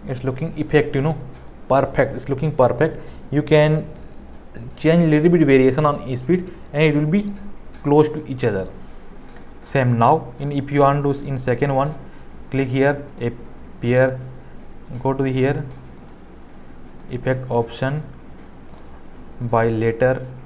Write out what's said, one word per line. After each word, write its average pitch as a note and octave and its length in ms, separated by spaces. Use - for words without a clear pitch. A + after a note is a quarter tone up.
It's B2+ 200
looking C3+ 320
effective, C#3+ 440
no? D#3 160
Perfect. C3+ 460
It's B2 120
looking D3 260
perfect. A#2+ 480
You C#3+ 100
can D3+ 460
change E3 280
little D#3 260
bit E3 180
variation C3 380
on C3 320
speed, F3 360
and D3 100
it D3+ 120
will D3+ 140
be G3+ 240
close D3 260
to - 180
each C3 180
other. G2 220
Same B2 360
now. C3+ 420
In, C#3+ 120
if C#3 200
you C#3+ 100
want C#3+ 220
to C#3+ 220
in C#3 120
second B2+ 360
one, C#3+ 220
click C3+ 160
here, C3+ 340
appear, B2+ 960
go C3+ 120
to C3+ 100
here, C3 420
effect B2+ 400
option, C3 540
by A#2 280
letter A#2 560